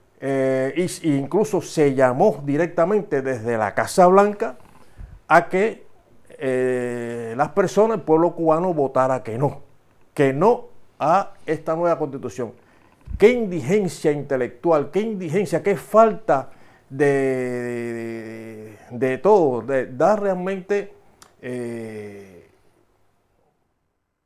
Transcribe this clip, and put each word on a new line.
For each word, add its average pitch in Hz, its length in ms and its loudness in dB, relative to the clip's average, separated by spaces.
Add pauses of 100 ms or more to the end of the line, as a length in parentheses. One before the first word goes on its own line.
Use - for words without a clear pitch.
(240)
eh, 135 540 0
y, 170 320 -2
e 143 80 2
incluso 170 440 0
se 143 340 0
llamó 135 500 2
directamente 165 760 0
desde 120 360 -4
la 104 160 -2
Casa 143 340 4
Blanca 202 480 4 (720)
a - 220 6
que, 202 360 -2 (520)
eh, 123 960 -2
las 147 140 0
personas, 202 480 2
el 147 60 -8
pueblo 160 320 2
cubano 170 380 0
votara 131 500 0
que 110 140 -6
no, 139 240 -2 (520)
que 135 180 4
no 202 360 2 (300)
a 165 360 0 (120)
esta 160 300 -4
nueva 165 220 0
constitución. 127 560 -8 (640)
Qué 208 120 8
indigencia 180 800 0
intelectual, 143 800 -2
qué 190 100 0
indigencia, 180 600 -2
qué 196 120 2
falta 185 760 2 (360)
de, 135 180 0
de, 117 1700 -4 (140)
de, 123 160 -2
de 131 100 -2
todo, 160 440 4
de, 127 260 -4
da 151 280 0
realmente, 196 800 -4 (480)
eh, 107 1080 -12 (1800)